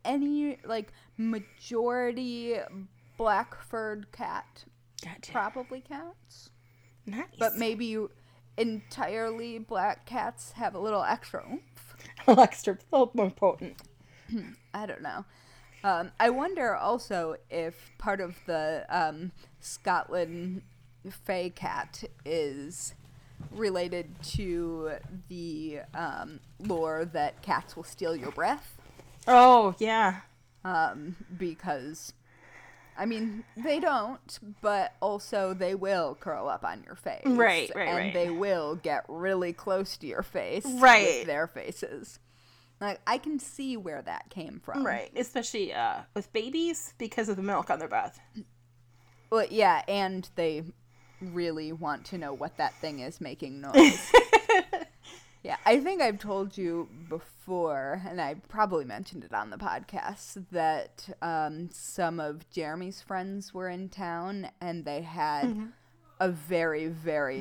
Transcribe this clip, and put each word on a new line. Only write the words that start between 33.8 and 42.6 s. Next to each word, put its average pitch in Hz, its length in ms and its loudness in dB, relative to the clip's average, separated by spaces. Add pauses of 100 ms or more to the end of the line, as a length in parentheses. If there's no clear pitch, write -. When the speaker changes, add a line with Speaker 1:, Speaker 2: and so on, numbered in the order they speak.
Speaker 1:
don't, 262 580 -2 (220)
but 202 400 2
also 196 540 -2
they 185 200 -2
will 185 460 0
curl 139 280 -6
up - 160 -4
on 92 220 -6
your - 80 -16
face. - 320 -8
Speaker 2:
Right, 226 480 6
right, 180 140 0
Speaker 1:
and 175 80 0
Speaker 2:
right. - 180 0
Speaker 1:
they 175 160 2
will 170 460 0
get 151 320 -2
really 180 440 0
close 190 440 -2
to - 100 -12
your 135 160 -4
face 139 420 -4
Speaker 2:
Right. 240 540 10
Speaker 1:
with 120 80 -4
their 156 220 0
faces. - 720 -10 (600)